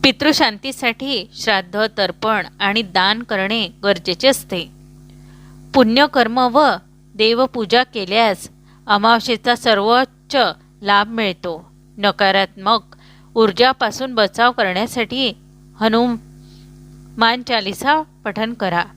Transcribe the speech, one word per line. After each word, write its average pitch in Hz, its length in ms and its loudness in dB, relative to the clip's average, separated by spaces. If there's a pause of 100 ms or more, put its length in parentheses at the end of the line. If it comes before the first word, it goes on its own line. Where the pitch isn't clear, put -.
पितृशांतीसाठी 269 1300 -2
श्राद्ध, 202 540 -2 (100)
तर्पण 202 480 -2 (140)
आणि 202 220 0
दान 196 420 0
करणे 208 440 -4 (160)
गरजेचे 190 440 0
असते. 190 420 -2 (1040)
पुण्यकर्म 240 640 2
व 254 280 2 (500)
देवपूजा 233 680 0
केल्यास 208 680 -2 (380)
अमावस्येचा 226 680 0
सर्वोच्च 226 800 0 (460)
लाभ 202 260 2
मिळतो. 185 640 -6 (260)
नकारात्मक 196 840 0 (540)
ऊर्जापासून 240 800 0
बचाव 226 360 2
करण्यासाठी 233 840 -4 (460)
हनुमान - 1600 -4
चालिसा 233 580 -2
पठण 220 520 -8
करा. 180 300 -2 (140)